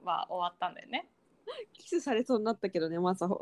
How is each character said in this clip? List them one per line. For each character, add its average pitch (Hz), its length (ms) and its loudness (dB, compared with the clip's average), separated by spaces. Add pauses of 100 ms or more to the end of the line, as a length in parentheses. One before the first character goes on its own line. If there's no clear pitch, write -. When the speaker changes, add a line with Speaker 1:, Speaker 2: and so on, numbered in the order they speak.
Speaker 1:
は 175 260 -2
終 175 180 0
わ 175 60 -8
っ - 40 -20
た 180 100 0
ん - 60 -10
だ - 80 -16
よ - 60 -20
ね。 - 200 -4 (640)
Speaker 2:
キ - 160 -20
ス 349 120 2
さ 262 140 0
れ 220 80 4
そ 247 140 2
う - 20 4
に 214 60 0
な 220 80 4
っ 220 60 -8
た 196 120 -2
け 180 80 -2
ど 160 100 2
ね、 170 120 -2
マ 180 160 4
サ 175 100 0
ホ。 190 80 2
Speaker 1:
う - 80 -2